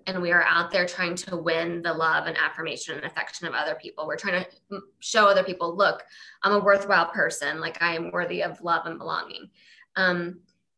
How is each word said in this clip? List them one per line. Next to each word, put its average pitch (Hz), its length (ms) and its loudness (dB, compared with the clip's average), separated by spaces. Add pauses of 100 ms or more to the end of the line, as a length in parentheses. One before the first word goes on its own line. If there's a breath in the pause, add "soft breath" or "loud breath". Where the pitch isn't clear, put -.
and 185 160 -4
we 175 100 0
are 175 120 6
out 170 260 2
there 185 160 2
trying 175 300 -4
to 180 220 -6
win 170 440 -2
the 170 120 -2
love 156 340 0
and 160 100 -4
affirmation 156 600 -4
and 151 80 -8
affection - 420 -8
of 143 60 -6
other 151 220 -2
people. - 300 -12
We're 151 120 -6
trying 180 260 -2
to - 60 -14 (200)
m-, 196 140 -10 (160)
show 214 280 4
other 190 160 6
people, 175 320 -4
"Look, 190 280 2 (400 loud breath)
I'm 196 80 4
a 202 80 6
worthwhile 196 480 4
person. 160 540 -2
Like, - 200 -6
I 170 140 2
am 170 160 -6
worthy 175 320 -2
of - 180 -6
love 170 240 0
and 165 140 -8
belonging." - 500 -8 (460 soft breath)
Um, 180 460 0 (360)